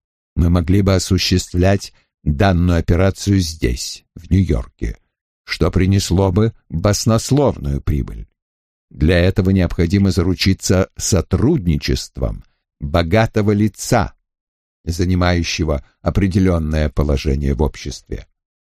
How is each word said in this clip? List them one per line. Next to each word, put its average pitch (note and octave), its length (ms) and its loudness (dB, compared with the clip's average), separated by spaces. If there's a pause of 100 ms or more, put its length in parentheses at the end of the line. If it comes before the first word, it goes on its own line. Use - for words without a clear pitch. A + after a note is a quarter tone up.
(360)
мы E2+ 140 2
могли F2+ 320 2
бы G2 140 2
осуществлять F2+ 1000 0 (300)
данную F2 540 2
операцию F#2+ 600 2
здесь, D#2 680 -4 (140)
в - 100 -20
Нью-Йорке, D2+ 680 -2 (480)
что - 260 -2
принесло F#2+ 600 2
бы G#2 220 0 (160)
баснословную G#2 1120 0
прибыль. B1 460 -4 (640)
Для E2+ 300 2
этого F#2 320 2
необходимо F#2 600 2
заручиться F#2 840 0
сотрудничеством D#2 1500 -2 (360)
богатого F2 720 0
лица, G#2 640 0 (680)
занимающего F2 1000 -2 (160)
определенное E2+ 880 0
положение C#2+ 640 -2
в C2+ 80 -2
обществе. - 680 -8 (460)